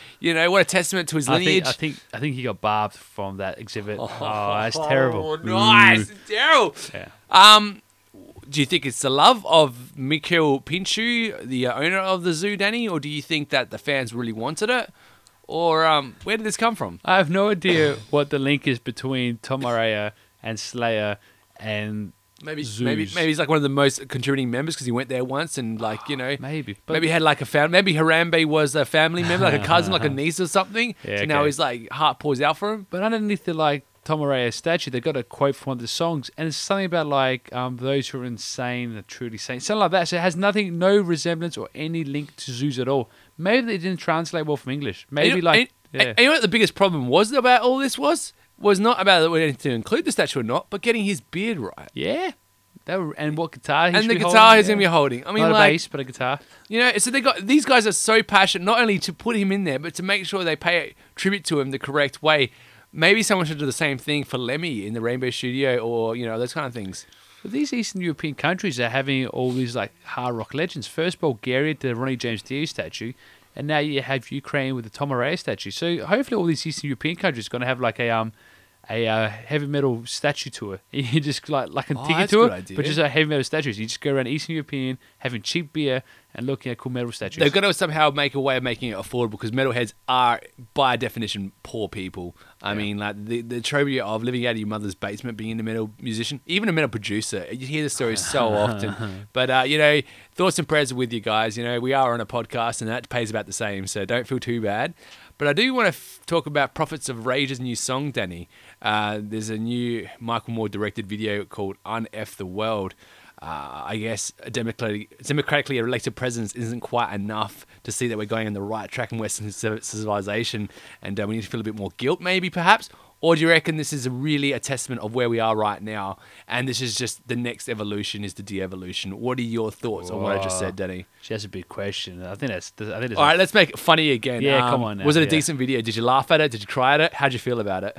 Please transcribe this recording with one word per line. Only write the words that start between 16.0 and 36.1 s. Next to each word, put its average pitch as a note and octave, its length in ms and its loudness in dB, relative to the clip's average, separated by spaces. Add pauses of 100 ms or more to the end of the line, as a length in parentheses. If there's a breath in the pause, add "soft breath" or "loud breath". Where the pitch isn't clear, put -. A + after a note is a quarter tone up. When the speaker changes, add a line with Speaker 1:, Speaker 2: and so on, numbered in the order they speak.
Speaker 1:
where G#3+ 120 0
did A3 80 -8
this G#3+ 120 -2
come A3+ 180 2
from? F2+ 280 -8
Speaker 2:
I F#3 140 4
have F3 140 4
no G3 180 2
idea E3 540 2
Speaker 1:
<laughs> - 80 -20
Speaker 2:
what C#3+ 180 2
the D3 100 0
link C#3 280 0
is C3 100 2
between B2 640 -4
Tom C3+ 220 -4
Araya A2 480 0 (320 soft breath)
and A2+ 160 -6
Slayer G#2+ 580 -2 (420 soft breath)
and G#2+ 540 -6 (300)
Speaker 1:
Maybe, D3+ 200 -10
Speaker 2:
zoos. A2+ 220 -10
Speaker 1:
maybe, C#3 300 0
maybe E3 140 2
he's, D#3 100 0
like, D3 100 0
one D#3+ 80 4
of D3 60 2
the C#3+ 60 0
most C#3 400 2
contributing C3 420 0
members D3 240 -2
'cause C3+ 100 -10
he B2 60 -2
went B2 180 -2
there B2+ 140 -2
once C#3 340 -4
and, A2+ 240 -4
like, G#2+ 260 -4
you C#3+ 80 -4
know, C3 240 -4
Speaker 2:
Maybe, C3 460 -8
but D#3 80 -4
Speaker 1:
maybe E3 140 2
he D#3+ 60 2
had, E3 100 2
like, D#3 180 4
a C#3 40 -2
fam-, D3+ 260 4
maybe F#3 240 4
Harambe D#3+ 500 4
was D3+ 300 2
a D3 100 2
family E3 380 2
member, F3 260 2
like D3 100 2
a - 60 -4
cousin, F3 260 4
like F3 120 0
a D3+ 60 2
Speaker 2:
<laughs> C3+ 120 -2
Speaker 1:
niece D#3+ 180 -2
or F#3 80 0
something. G3+ 460 0 (100)
Speaker 2:
Yeah, G#2 160 -4
Speaker 1:
So G2+ 60 0
now D3 140 2
Speaker 2:
okay. D3 80 4
Speaker 1:
his, C#3 120 0
like, B2 320 -2
heart C#3+ 280 0
pours C#3 220 -2
out D3+ 160 2
for G#3 160 -4
him. G#3 180 -8
Speaker 2:
But F3+ 100 -6
underneath G#3+ 440 0
the, F3+ 100 -2
like, D3 300 0 (180)
Tom D#3 160 -2
Araya C3 340 0
statue, E3 380 -2
they B2 80 -2
got C#3+ 180 -2
a B2 60 -2
quote C#3 320 0
from - 160 -8
one B2+ 60 -4
of A#2 40 -10
the A#2 60 -8
songs, E3 500 -2